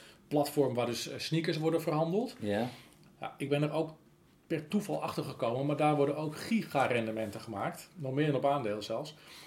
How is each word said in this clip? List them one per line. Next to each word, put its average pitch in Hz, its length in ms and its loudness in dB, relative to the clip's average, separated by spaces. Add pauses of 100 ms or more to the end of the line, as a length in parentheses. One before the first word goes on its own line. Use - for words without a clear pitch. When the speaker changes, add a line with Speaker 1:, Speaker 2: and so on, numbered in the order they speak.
(280)
Speaker 1:
platform 143 460 2
waar 120 120 2
dus, 120 220 -4
eh, 127 100 -8
sneakers 160 400 0
worden 160 240 2
verhandeld. 170 560 0
Speaker 2:
Ja. 104 300 0 (520)
Speaker 1:
Ja, - 180 -8
ik 139 100 -4
ben 143 140 2
er 151 100 2
ook 156 220 -2 (520)
per 156 220 -4
toeval 156 340 -2
achter 156 220 -4
gekomen, 127 420 -2
maar 147 100 2
daar 151 200 6
worden 143 200 4
ook 151 200 -4
gigarendementen 113 1040 0
gemaakt. 117 540 -6
Nog 139 200 -6
meer 151 120 4
dan 147 100 4
op 135 100 2
aandeel 110 360 2
zelfs. 123 320 -6 (320)